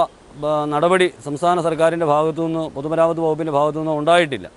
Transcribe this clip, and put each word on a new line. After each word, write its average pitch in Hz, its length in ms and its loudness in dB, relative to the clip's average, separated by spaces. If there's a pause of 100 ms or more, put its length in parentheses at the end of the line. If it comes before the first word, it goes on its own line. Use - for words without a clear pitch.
(440)
ബ-, 151 300 0
നടപടി 175 340 2 (200)
സംസ്ഥാന 170 400 0
സർക്കാരിൻ്റെ 165 460 0
ഭാഗത്തുനിന്ന് 160 500 0 (140)
പൊതുമരാമത്ത് 165 480 0
വകുപ്പിൻ്റെ 156 320 -2
ഭാഗത്തുനിന്ന് 151 440 0
ഉണ്ടായിട്ടില്ല. 147 560 2